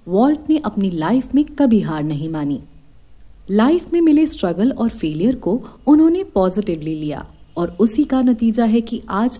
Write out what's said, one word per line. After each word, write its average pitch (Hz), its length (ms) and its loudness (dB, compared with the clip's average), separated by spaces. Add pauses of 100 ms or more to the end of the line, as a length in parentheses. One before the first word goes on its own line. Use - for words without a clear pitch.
वॉल्ट 262 420 2
ने 311 100 4
अपनी 196 300 -2
लाइफ 180 440 -2
में 294 160 4
कभी 226 300 2
हार 156 240 -4
नहीं 151 240 -4
मानी। 147 320 -4 (920)
लाइफ 269 420 2
में 339 80 2
मिले 311 260 4
स्ट्रगल 196 460 -2
और 226 180 -2
फेलियर 170 460 -2
को 220 240 -2 (260)
उन्होंने 320 360 4 (120)
पॉजिटिवली 180 600 -2
लिया 151 320 -8 (300)
और 175 240 -4
उसी 233 240 2
का 262 180 0
नतीजा 233 420 2
है 226 180 2
कि - 180 -8 (100)
आज 220 300 -2